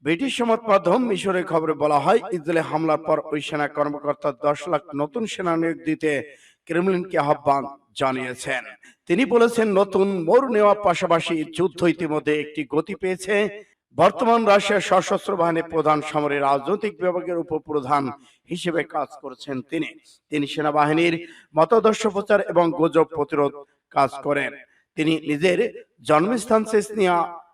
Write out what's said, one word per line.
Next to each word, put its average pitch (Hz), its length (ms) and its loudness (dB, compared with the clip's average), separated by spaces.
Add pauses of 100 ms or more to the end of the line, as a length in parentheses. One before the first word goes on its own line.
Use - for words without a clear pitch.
ব্রিটিশ 170 340 -2
সংবাদ 226 220 0 (100)
মাধ্যম 196 300 4 (100)
মিশরের 180 420 -2
খবরে 156 220 0
বলা 147 300 2
হয়, 208 160 4 (160)
ইসরায়েলে 160 340 -2
হামলার 156 360 0
পর 160 120 2 (140)
ওই 151 160 -4
সেনা 147 200 -2
কর্মকর্তা 147 600 -4 (140)
দশ 147 160 0 (100)
লাখ 151 140 0 (140)
নতুন 147 300 -4
সেনা 180 300 -4
নিয়োগ 165 220 -2 (100)
দিতে 156 220 -2 (580)
ক্রেমলিনকে 180 500 0
আহ্বান 143 440 0 (380)
জানিয়েছেন। 127 640 -4 (460)
তিনি 175 140 2 (120)
বলেছেন, 233 320 4 (140)
নতুন 190 260 2 (200)
মোড় 240 280 4
নেওয়ার 208 320 4
পাশাপাশি 170 480 0 (220)
যুদ্ধ 170 240 -2 (140)
ইতিমধ্যে 151 460 -2
একটি 151 220 -8 (120)
গতি 160 260 -2
পেয়েছে। 185 340 -4 (640)
বর্তমান 226 480 4
রাশিয়ার 202 460 4
সশস্ত্র 190 500 0
বাহিনীর 165 320 0
প্রধান 151 260 2 (120)
সামরিক 147 300 -2
রাজনৈতিক 143 520 0 (100)
বিভাগের 175 420 -2
উপপ্রধান 147 600 -2 (460)
হিসেবে 170 300 -4 (140)
কাজ 147 160 -4 (120)
করছেন 135 340 -10 (140)
তিনি। 156 200 -6 (400)
তিনি 147 160 -2
সেনাবাহিনীর 151 680 0 (420)
মতাদর্শ 214 500 4
প্রচার 202 320 0 (140)
এবং 170 120 4 (140)
গুজব 156 280 4 (100)
প্রতিরোধ 143 360 0 (440)
কাজ 139 140 4 (160)
করেন। 139 260 -2 (440)
তিনি 156 160 0 (180)
নিজের 175 280 0 (500)
জন্মস্থান 214 640 2
চেচনিয়া 208 460 0 (380)